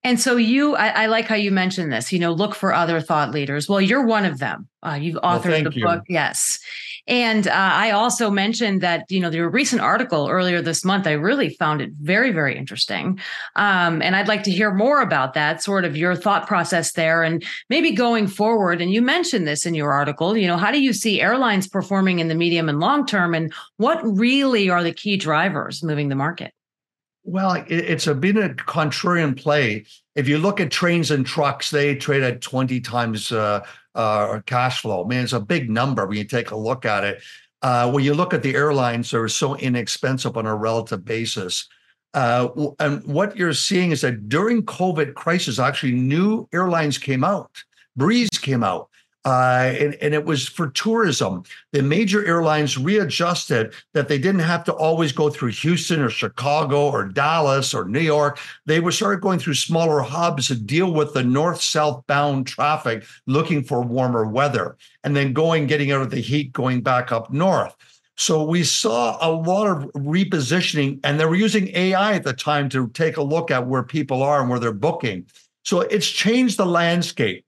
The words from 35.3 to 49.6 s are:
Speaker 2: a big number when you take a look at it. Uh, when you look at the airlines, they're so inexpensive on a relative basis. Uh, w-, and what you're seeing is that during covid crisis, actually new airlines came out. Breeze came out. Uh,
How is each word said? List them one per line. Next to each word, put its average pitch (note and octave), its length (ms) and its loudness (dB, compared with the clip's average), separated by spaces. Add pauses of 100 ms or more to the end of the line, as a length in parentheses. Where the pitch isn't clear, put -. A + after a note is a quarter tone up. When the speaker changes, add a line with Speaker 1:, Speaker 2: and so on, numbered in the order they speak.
Speaker 2:
a A#2+ 80 0
big C3 280 -2
number A2+ 380 0
when G#2 120 -4
you G#2 60 -4
take A#2 280 -4
a G#2+ 40 -8
look A#2+ 300 -4
at G2+ 160 0
it. G2+ 180 -4 (420)
Uh, B2 280 2
when C#3 140 2
you C#3+ 100 2
look F3 180 0
at C#3+ 120 0
the C3 100 0
airlines, C3 560 0
they're A2+ 160 0
so A#2+ 300 -2
inexpensive B2+ 800 -2
on A2 100 -4
a A2 80 -2
relative A2 500 -2
basis. A2 640 -6 (460)
Uh, B2 320 2
w-, C#3+ 320 -4
and C#3+ 260 0
what E3+ 320 -2
you're F3 160 0
seeing F3+ 380 0
is C#3+ 120 0
that A2 260 -4
during G#3 340 2
covid D#3+ 520 -2
crisis, E3+ 440 -2
actually C3+ 360 0
new E3 580 2
airlines E3 440 0
came C3+ 280 -2
out. F#3+ 260 -2 (460)
Breeze G#3+ 340 2
came B2+ 320 -2
out. F#2 260 -2 (360)
Uh, B2+ 560 4